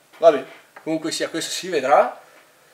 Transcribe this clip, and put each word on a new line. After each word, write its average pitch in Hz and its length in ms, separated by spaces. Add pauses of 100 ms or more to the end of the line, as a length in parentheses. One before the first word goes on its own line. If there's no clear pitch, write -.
(180)
Vabbè, 151 260 (380)
comunque 156 280
sia, - 180
questo 160 220
si - 180
vedrà. 156 520 (540)